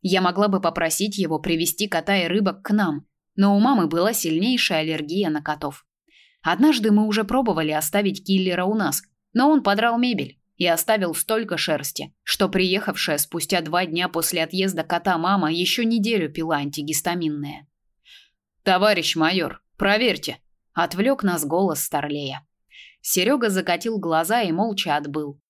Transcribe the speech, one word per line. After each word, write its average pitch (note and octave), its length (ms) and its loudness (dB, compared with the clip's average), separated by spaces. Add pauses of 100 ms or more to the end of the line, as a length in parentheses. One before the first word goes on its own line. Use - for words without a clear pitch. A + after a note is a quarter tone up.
Я F#3 180 2
могла F#3 280 2
бы F#3+ 120 2
попросить F3 560 -2
его D#3+ 220 -2
привезти E3 480 -2
кота F#3 300 0
и F3+ 100 0
рыбок F#3+ 360 0
к - 80 -8
нам, F3 360 0 (300)
но G3+ 200 4
у G3+ 40 4
мамы A3+ 260 4
была E3+ 260 0
сильнейшая F3+ 680 0
аллергия D#3+ 500 -2
на D3+ 100 -2
котов. D3+ 460 -8 (560)
Однажды A3 480 4
мы G#3+ 160 6
уже G#3+ 180 0
пробовали G3 460 0
оставить F#3 540 -2
киллера F#3 400 0
у G3+ 100 0
нас, G3 280 -2 (300)
но C4 160 4
он D4+ 140 6
подрал A#3 360 2
мебель A3 400 -2 (180)
и F3 100 0
оставил E3+ 480 2
столько A3 420 -2
шерсти, - 680 -4
что - 280 -2
приехавшая F#3 680 0
спустя E3+ 460 -2
два F3 240 0
дня F3 240 -2
после E3 340 -2
отъезда F3+ 400 -2
кота E3+ 320 0
мама E3+ 340 2
еще F3 340 0
неделю A3 460 0
пила D#3+ 260 -2
антигистаминные. D3 1120 -4 (960)
«Товарищ F#3 540 2
майор, E3 460 -2 (160)
проверьте», G#3 600 0 (360)
отвлек G3+ 480 0
нас F3 240 -2
голос E3 360 0
Старлея. C#3+ 640 -6 (540)
Серега A#3 480 0
закатил F#3+ 500 -2
глаза E3+ 440 0
и F3 100 0
молча F#3 440 0
отбыл. D3 540 -6